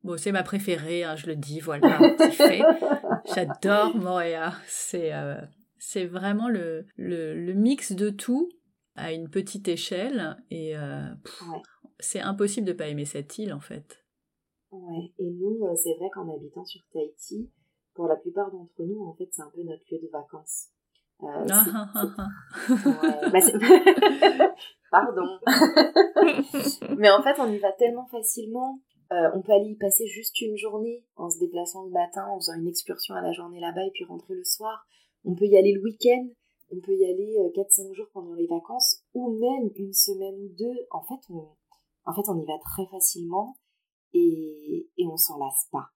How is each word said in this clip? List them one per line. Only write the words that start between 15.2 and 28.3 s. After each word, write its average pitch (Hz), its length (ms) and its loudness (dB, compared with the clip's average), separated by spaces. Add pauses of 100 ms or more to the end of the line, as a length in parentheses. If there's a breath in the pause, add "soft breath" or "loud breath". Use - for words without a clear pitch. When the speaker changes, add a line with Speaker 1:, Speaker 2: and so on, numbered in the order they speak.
Speaker 2:
nous, 202 340 -2
euh, 175 100 -2
c'est 165 200 -2
vrai 180 180 -8
qu'en 170 200 -12
habitant 147 300 -14
sur 180 180 -20 (120)
Tahiti, 208 580 -10 (420)
pour 170 140 -6
la 156 80 2
plupart 190 360 -6
d'entre 175 320 -12
nous, 202 200 -6
en 165 120 -12
fait, 175 160 -10
c'est 165 100 -12
un 147 120 -18
peu 170 100 -10
notre 160 280 -12
lieu 165 80 -8
de 165 140 -12
vacances. 156 540 -12 (560)
Euh, 147 260 -8
Speaker 1:
Ah, 214 160 4
Speaker 2:
c'est, 170 80 -4
Speaker 1:
ah, 214 220 -8
ah, 208 100 -2 (640)
Speaker 2:
c'est, 254 60 2 (120)
Speaker 1:
ah. 262 160 2
Speaker 2:
ouais, 320 300 0
bah, 185 100 6
c'est, 330 1040 8 (280 loud breath)
<laughs> - 180 -12
pardon. 185 540 2
<laughs> - 1500 4
Mais 208 120 8
en 202 140 8
fait, 285 160 2
on 233 120 2
y 208 60 -2
va 196 160 0
tellement 240 340 0
facilement. 240 720 -6 (320)